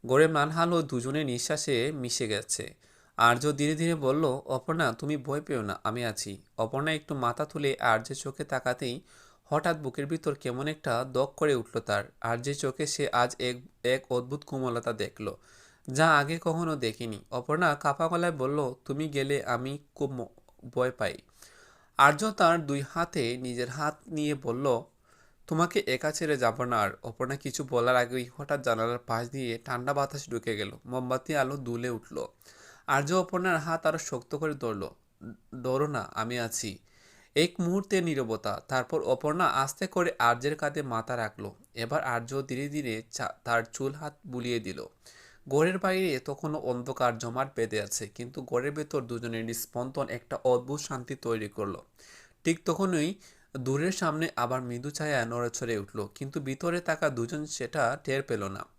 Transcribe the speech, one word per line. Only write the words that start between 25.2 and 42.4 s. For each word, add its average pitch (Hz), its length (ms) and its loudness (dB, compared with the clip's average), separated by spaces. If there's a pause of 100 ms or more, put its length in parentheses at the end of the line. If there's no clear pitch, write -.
"তোমাকে 165 340 2
একা 131 320 0
ছেড়ে 151 240 0
যাব 123 280 2
না 120 160 2
আর।" 101 100 4 (120)
অপর্ণা 127 340 -6
কিছু 139 340 -6
বলার 123 260 4
আগেই 123 400 0
হঠাৎ 143 240 -2
জানালার 117 380 0
পাশ 117 300 -2
দিয়ে 123 360 -4
ঠান্ডা 131 300 -2
বাতাস 139 360 -2
ঢুকে 113 260 -2
গেল। 101 160 -4 (140)
মোমবাতি 127 500 -2
আলো 139 200 2
দুলে 120 340 -4
উঠল। 73 360 -6 (600)
আর্য 143 260 2
অপর্ণার 180 460 2
হাত 165 280 -2
আরো 160 120 2
শক্ত - 360 -6
করে 151 200 -2
ধরল। 107 340 -4 (720)
"ডরো 131 240 2
না, 135 260 -4
আমি 120 260 -4
আছি।" 113 400 -4 (560)
এক 175 260 2
মুহূর্তে 190 400 2
নীরবতা। 120 680 -2
তারপর 131 340 0
অপর্ণা 151 420 2
আস্তে 139 420 2
করে 175 320 2
আর্যের 120 380 4
কাঁধে 147 260 -2
মাথা 120 340 -2
রাখল। 104 340 -6 (240)
এবার 120 300 -2
আর্য 123 380 -2